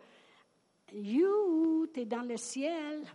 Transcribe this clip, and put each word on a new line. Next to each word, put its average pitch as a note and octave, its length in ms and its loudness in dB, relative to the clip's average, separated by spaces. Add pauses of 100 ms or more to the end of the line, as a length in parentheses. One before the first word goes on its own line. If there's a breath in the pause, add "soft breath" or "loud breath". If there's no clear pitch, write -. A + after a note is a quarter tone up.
(920 loud breath)
You, D#4+ 920 2
t'es B3+ 180 -6
dans A#3 180 -4
le A#3+ 140 -4
ciel. D4+ 640 -4 (120)